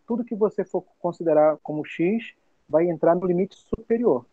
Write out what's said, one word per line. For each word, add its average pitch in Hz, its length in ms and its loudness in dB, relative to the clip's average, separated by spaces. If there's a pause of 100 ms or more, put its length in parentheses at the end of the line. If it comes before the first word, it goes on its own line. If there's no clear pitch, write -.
tudo 240 180 -4
que 240 100 -8
você 202 300 -2
for 180 200 -6 (140)
considerar 156 640 2
como 202 220 -6
X 208 480 -2 (360)
vai 165 200 2
entrar 170 260 2
no 180 120 -2
limite 180 300 0
superior. 226 760 -2